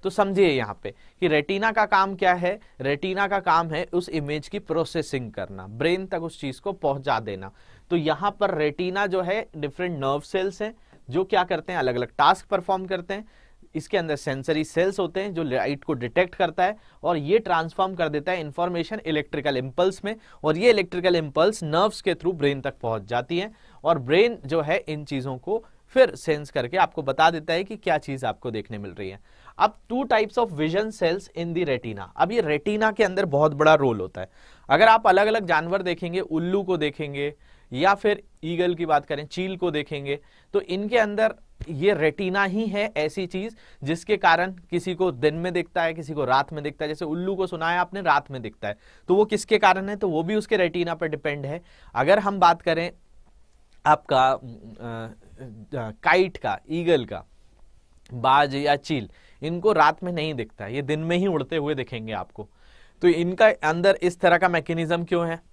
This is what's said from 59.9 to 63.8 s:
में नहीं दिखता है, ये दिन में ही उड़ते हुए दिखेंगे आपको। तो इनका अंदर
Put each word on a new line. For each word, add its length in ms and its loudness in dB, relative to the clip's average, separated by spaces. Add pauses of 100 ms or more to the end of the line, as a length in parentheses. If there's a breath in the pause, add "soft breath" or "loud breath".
में 80 -6
नहीं 220 -4
दिखता 320 -8
है, 100 -8
ये 60 -4
दिन 180 -2
में 180 -2
ही 100 2
उड़ते 280 -2
हुए 200 -2
दिखेंगे 380 -8
आपको। 360 -10 (520 soft breath)
तो 60 6
इनका 400 4
अंदर 540 2